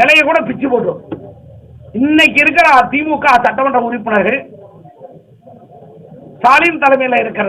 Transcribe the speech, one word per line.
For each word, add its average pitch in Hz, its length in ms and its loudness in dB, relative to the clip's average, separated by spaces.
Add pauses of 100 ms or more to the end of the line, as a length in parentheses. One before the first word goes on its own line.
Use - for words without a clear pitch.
இலையை 302 240 2
கூட 320 120 2 (120)
பிச்சு 254 240 -6
போட்டுரும். 185 280 -4 (1000)
இன்னைக்கு 302 420 2
இருக்கிற 311 240 2 (240)
தி 285 160 -2
மு 294 160 -2
க 254 220 4
சட்டமன்ற 247 420 0
உறுப்பினர்கள், 220 520 -2 (2000)
ஸ்டாலின் 294 480 2
தலைமையில 254 400 2
இருக்கிற 202 240 -4